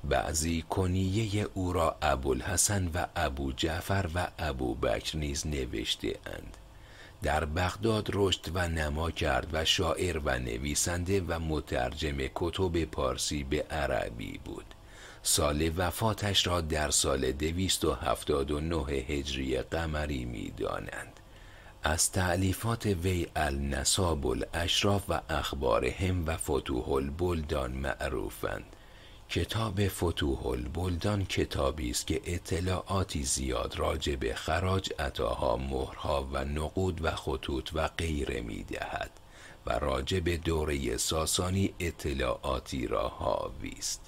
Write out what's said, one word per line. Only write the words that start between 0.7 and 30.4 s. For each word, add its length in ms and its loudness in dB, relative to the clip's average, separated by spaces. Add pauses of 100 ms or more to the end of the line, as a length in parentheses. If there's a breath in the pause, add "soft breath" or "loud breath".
کنیه 840 2
او 180 0
را 300 2
ابوالحسن 920 2
و 120 0 (100)
ابو 360 0
جعفر 600 0
و 140 0 (100)
ابو 360 0
بکر 420 -2
نیز 300 -2
نوشته 720 -2 (100)
اند. 300 -10 (640 loud breath)
در 220 2
بغداد 680 0
رشد 420 2
و 140 0
نما 420 0
کرد 420 0
و 120 0
شاعر 600 2
و 140 2
نویسنده 920 0
و 100 0
مترجم 760 -2 (180)
کتب 500 0
پارسی 600 -2
به 260 0
عربی 760 -2
بود. 300 -10 (480 loud breath)
سال 540 2
وفاتش 680 2
را 140 2
در 300 0
سال 420 4
دویست 520 0
و 80 4
هفتاد 580 0
و 100 0
نه 260 0
هجری 760 -2
قمری 640 -2
می‌دانند. 880 -6 (680 loud breath)
از 300 4
تألیفات 720 2
وی 400 2 (100)
النساب 920 2
الاشراف 840 2
و 200 2
اخبارهم 1000 2
و 100 0
فتوح 540 0
البلدان 840 0
معروفند. 920 -4 (680 loud breath)
کتاب 580 0
فتوح 580 0